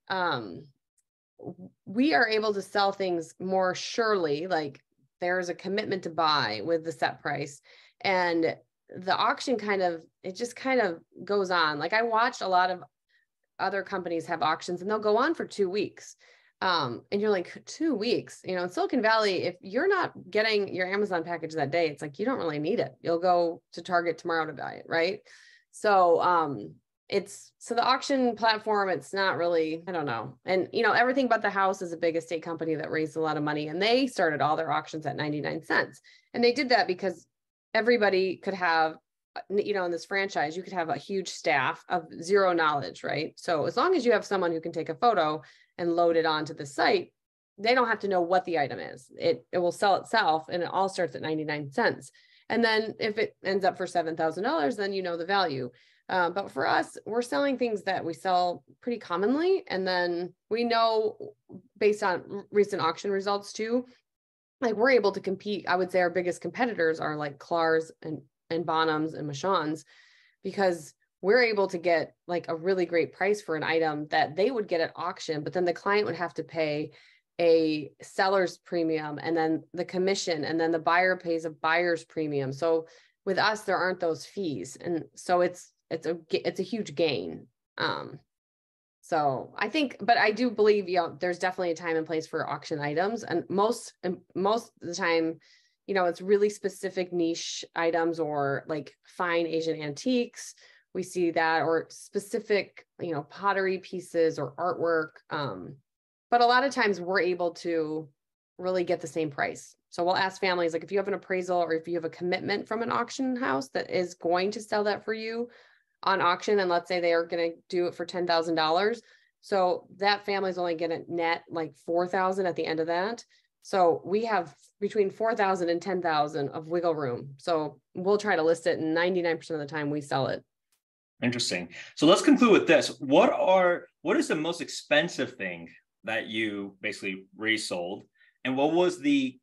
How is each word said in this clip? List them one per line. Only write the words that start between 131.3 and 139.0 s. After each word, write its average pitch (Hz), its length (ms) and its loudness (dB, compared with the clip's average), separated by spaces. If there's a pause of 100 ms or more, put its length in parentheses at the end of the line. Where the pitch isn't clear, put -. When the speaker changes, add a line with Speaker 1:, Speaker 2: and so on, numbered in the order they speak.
Speaker 2:
So - 100 2
let's 302 160 8
conclude 247 300 8
with - 160 6
this. 160 220 6 (100)
What 156 320 6
are, 185 560 4 (140)
what 196 160 0
is 320 100 2
the 214 80 0
most 165 260 -2
expensive 147 760 0
thing 87 320 -8 (340)
that 110 240 -4
you 101 540 -4
basically 98 440 -8 (100)
resold? 101 680 -4 (400)
And 131 140 -2
what 151 160 2
was 175 260 2
the 135 440 0